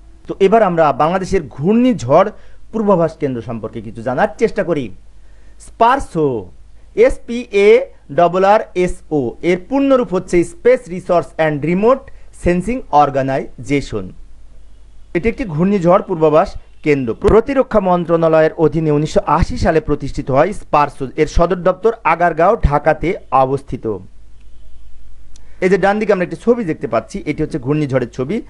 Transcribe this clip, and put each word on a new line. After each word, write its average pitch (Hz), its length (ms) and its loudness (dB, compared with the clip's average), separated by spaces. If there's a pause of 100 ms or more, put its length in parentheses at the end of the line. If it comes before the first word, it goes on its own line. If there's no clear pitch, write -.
(280)
তো 165 120 -6
এবার 196 220 4
আমরা 165 300 2
বাংলাদেশের 175 580 0
ঘূর্ণিঝড় 190 800 2 (420)
পূর্বাভাস 196 440 0
কেন্দ্র 131 260 -6
সম্পর্কে 113 380 -10
কিছু 110 220 -12
জানার 131 260 0 (100)
চেষ্টা 196 260 -2
করি। 151 260 -2 (680)
স্পারসো, 160 880 0 (460)
এস 240 320 4
পি 240 260 -6
এ 214 340 4 (260)
ডাবল 175 320 2
আর 208 160 6 (140)
এস 180 360 -2
ও, 131 320 -2
এর 175 160 0 (100)
পূর্ণরূপ 269 460 2
হচ্ছে 180 300 0
Space 247 460 0
Resource 175 380 -2 (100)
and 151 260 0
Remote 208 400 2 (400)
Sensing 180 360 -2 (120)
Organization। 135 1120 0 (1120)
এটি 175 140 0
একটি 233 160 -4
ঘূর্ণিঝড় 185 580 2
পূর্বাভাস 160 520 2 (280)
কেন্দ্র। 135 320 0
প্রতিরক্ষা 233 680 2
মন্ত্রণালয়ের 165 760 2
অধীনে 160 320 2
উনিশশো 147 360 0
আশি 151 320 0
সালে 160 220 2
প্রতিষ্ঠিত 143 500 -4
হয় 151 220 2
স্পারসো। 147 640 -2
এর 156 100 2
সদর 175 300 2
দপ্তর 185 360 0 (120)
আগারগাঁও, 165 520 2
ঢাকাতে 151 580 0 (160)
অবস্থিত। 131 680 -2 (1600)
এই 185 80 0
যে 185 100 2
ডান 196 200 0
দিকে 214 140 0
আমরা 185 120 0
একটি 160 120 -8
ছবি 233 280 0
দেখতে 156 220 -6
পাচ্ছি, 117 400 -4
এটি 143 160 -2
হচ্ছে 151 160 -4
ঘূর্ণিঝড়ের 131 520 -2
ছবি 143 400 -4